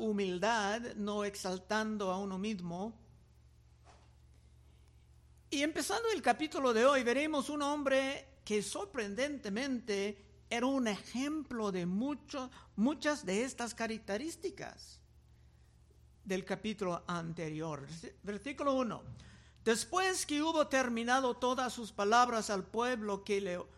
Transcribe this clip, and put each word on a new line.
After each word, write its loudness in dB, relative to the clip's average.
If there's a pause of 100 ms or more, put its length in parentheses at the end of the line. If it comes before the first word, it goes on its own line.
humildad, 2
no 0
exaltando 0
a 0
uno -2
mismo. -4 (2500)
Y 0
empezando 0
el 0
capítulo 2
de 6
hoy, 6
veremos 0
un -2
hombre 0
que 0
sorprendentemente -4
era 0
un 2
ejemplo -4
de -2
mucho, -4 (240)
muchas 2
de 2
estas -6
características -6 (1200)
del -2
capítulo -4
anterior. -6 (380)
Versículo -2
uno. 0 (600)
Después 2
que 0
hubo 4
terminado 2
todas 0
sus -10
palabras 4
al -2
pueblo -2
que 0
le -4 (160)